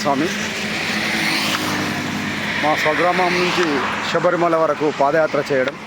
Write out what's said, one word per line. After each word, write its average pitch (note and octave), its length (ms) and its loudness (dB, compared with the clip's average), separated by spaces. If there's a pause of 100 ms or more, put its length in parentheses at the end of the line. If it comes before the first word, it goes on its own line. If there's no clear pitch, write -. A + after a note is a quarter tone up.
స్వామి D3 240 2 (2250)
మా D3+ 80 2 (100)
స్వగ్రామం F3 480 2 (140)
నుంచి E3+ 240 0 (420)
శబరిమల E3+ 540 2
వరకు D3 240 2 (120)
పాదయాత్ర D3 420 2 (100)
చేయడం. C3+ 240 2 (100)